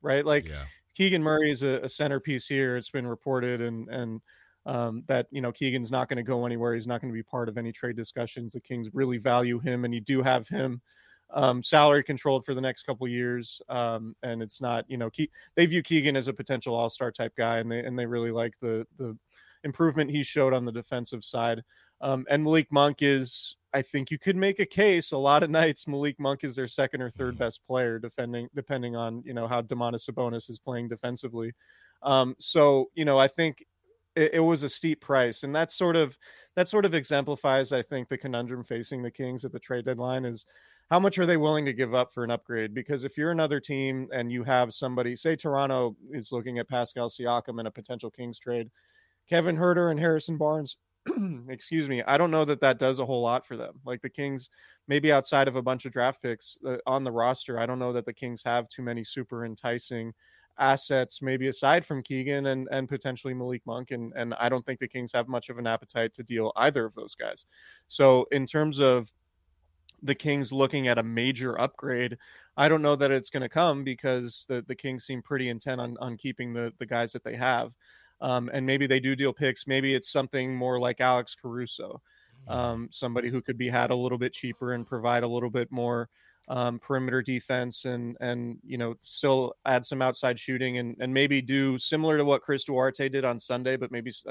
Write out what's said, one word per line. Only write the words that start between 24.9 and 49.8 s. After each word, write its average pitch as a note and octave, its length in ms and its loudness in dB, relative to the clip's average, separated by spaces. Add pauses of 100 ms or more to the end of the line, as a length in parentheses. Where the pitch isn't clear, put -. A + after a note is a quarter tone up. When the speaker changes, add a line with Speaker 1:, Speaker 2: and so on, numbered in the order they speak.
Speaker 1:
a D3 60 -2
lot C#3+ 240 6
of E3 80 4
nights D#3+ 380 2
Malik C#3+ 320 -2
Monk C#3 240 -2
is C3 120 -6
their C3 120 -4
second C3 340 -2
or B2 80 -4
third B2 240 -4
Speaker 2:
Mm-hmm. A#2 60 -6
Speaker 1:
best A#2 260 -4
player, B2 320 0
defending, A#2+ 560 -6
depending B2+ 420 -4
on, A#2 300 -6
you C3 80 -10
know, A#2 140 -4
how A#2+ 140 0
Domantas A#2+ 460 -4
Sabonis A#2+ 420 -4
is A2+ 100 -14
playing A#2+ 300 -6
defensively. A#2 640 -6 (500)
Um, C3 360 4
so, C#3+ 540 6
you D#3 120 0
know, C#3 120 6
I C3+ 100 10
think D#3 380 0 (500)
it, D#3 200 4
it E3 60 4
was D#3+ 200 6
a C#3+ 80 -2
steep D#3 320 -2
price, B2+ 400 2
and C#3 140 -4
that D#3+ 160 0
sort E3+ 240 2
of, D3+ 200 2 (400)
that F3+ 120 2
sort G#3 180 4
of E3+ 80 2
exemplifies, C#3 800 2
I B2+ 100 2
think, B2+ 280 -6
the C3 100 -4
conundrum B2 440 -6
facing A#2+ 380 -8
the B2 80 -6
Kings B2+ 360 -8
at B2 60 -10
the - 80 -10
trade B2 260 -6
deadline B2+ 400 -2
is A#2 200 -8 (460)
how F3 80 8
much G3 180 2
are F#3 80 4
they E3+ 120 4
willing D3+ 280 2
to C3+ 80 -2
give A#2+ 220 0
up B2+ 160 2
for A#2+ 140 -6
an A#2 40 -2
upgrade? A2+ 440 -4
Because B2+ 320 -4
if C3+ 120 -10
you're D#3 140 0
another D3+ 300 0
team C3+ 520 -4
and A#2+ 180 -4
you A#2+ 120 -4
have B2 300 2
somebody, B2 420 -2
say D#3+ 200 0
Toronto C3+ 600 0 (160)
is C3+ 200 -10
looking A#2+ 280 -6
at A2+ 80 -6
Pascal A#2+ 420 -4
Siakam A#2+ 500 -2
in A2+ 60 -6
a G#2+ 60 -8
potential A2+ 400 -12
Kings A#2+ 260 -12
trade, A#2+ 320 -4 (580)
Kevin E3+ 300 2
Huerter F3 320 4